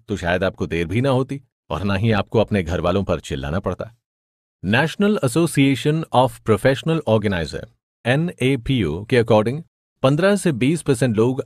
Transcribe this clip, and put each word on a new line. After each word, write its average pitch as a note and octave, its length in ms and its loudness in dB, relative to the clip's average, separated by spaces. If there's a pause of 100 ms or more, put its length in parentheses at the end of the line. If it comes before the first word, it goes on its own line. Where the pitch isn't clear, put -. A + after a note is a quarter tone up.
तो G#2 80 -4
शायद F2+ 280 0
आपको F#2+ 220 -2
देर E2 200 -2
भी F#2+ 140 -2
ना C3+ 80 0
होती C3+ 340 -2 (280)
और D#2 120 -6
ना G2 120 0
ही A2 180 0
आपको G2+ 260 -2
अपने G2+ 240 2
घर E2 180 -4
वालों F2+ 240 0
पर E2+ 160 -2
चिल्लाना D2 400 -6
पड़ता। - 360 -8 (720)
National D#3+ 580 0
Association D3 800 0 (120)
of B2 140 4
Professional C3+ 760 0
Organizer, G2+ 560 -2 (420)
एनएपीओ B2 1000 -2
के A#2+ 180 2
according A#2 400 2 (400)
पन्द्रह E3 340 4
से F#3 160 0
बीस C3+ 320 0
percent C3 300 0
लोग B2 320 0